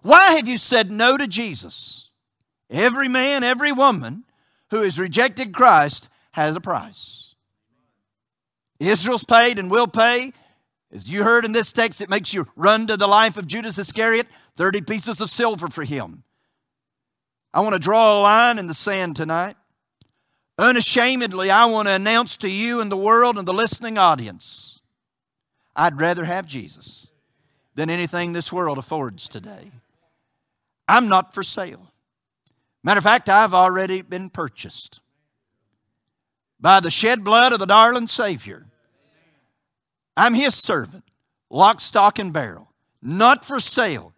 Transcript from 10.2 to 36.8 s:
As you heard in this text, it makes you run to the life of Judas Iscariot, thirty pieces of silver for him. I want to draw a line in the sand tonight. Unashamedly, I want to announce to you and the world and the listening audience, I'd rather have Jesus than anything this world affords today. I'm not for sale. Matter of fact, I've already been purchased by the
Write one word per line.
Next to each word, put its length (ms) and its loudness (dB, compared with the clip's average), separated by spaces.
As 200 -16
you 160 -4
heard 180 4
in 80 -6
this 220 0
text, 260 -2
it 100 -10
makes 240 -2
you 220 -6
run 320 2
to 80 -2
the 120 0
life 300 4
of 80 -10
Judas 320 -6
Iscariot, 480 0
thirty 240 -2
pieces 400 -6
of 100 -4
silver 380 -2
for 160 -10
him. 400 -10
I 60 0
want 140 -2
to 60 -2
draw 380 4
a 40 2
line 360 4
in 100 -10
the 60 -8
sand 440 -2
tonight. 400 -6
Unashamedly, 920 0
I 140 6
want 240 0
to 40 2
announce 440 0
to 120 -6
you 300 -4
and 100 -6
the 60 -4
world 420 2
and 80 -10
the 80 -4
listening 440 -2
audience, 840 -2
I'd 240 0
rather 240 -2
have 220 -8
Jesus 640 -18
than 140 -6
anything 420 -6
this 220 -8
world 240 -4
affords 500 -10
today. 440 -20
I'm 200 2
not 280 0
for 80 -10
sale. 480 -10
Matter 140 0
of 60 -2
fact, 260 2
I've 240 4
already 480 0
been 300 -14
purchased 720 -14
by 200 6
the 100 -2